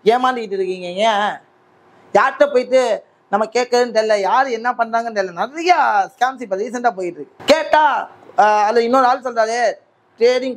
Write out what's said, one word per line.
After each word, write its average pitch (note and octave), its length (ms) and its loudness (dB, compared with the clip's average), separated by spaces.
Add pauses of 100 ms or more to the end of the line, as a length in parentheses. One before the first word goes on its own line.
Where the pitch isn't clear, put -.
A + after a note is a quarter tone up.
ஏமாந்துக்கிட்டு A#3+ 480 0
இருக்கீங்க. F#3 360 -6
ஏன்? G3+ 520 -2 (720)
யார்கிட்ட C4+ 380 2
போயிட்டு B3 520 0 (260)
நம்ம G#3+ 160 0
கேட்கறதுன்னு A#3+ 580 0
தெரியல, G#3+ 160 0
யார் A3+ 280 2
என்ன A#3 240 -4
பண்றாங்கன்னு A3+ 440 -4
தெரியல. F#3+ 160 -2
நிறைய D4 440 -2 (420)
scams B3+ 240 -2
இப்ப G3 140 -6
ரீசெண்டா A#3 400 -4
போயிட்டு F3 240 -8
இருக்கு. - 260 -18
கேட்டா, D4 640 2 (280)
ஆஹ், G#3 260 4
அதுல A3+ 180 2
இன்னொரு B3 240 2
ஆள் B3+ 160 0
சொல்றாரு, A3+ 640 -2 (360)
trading B3 380 2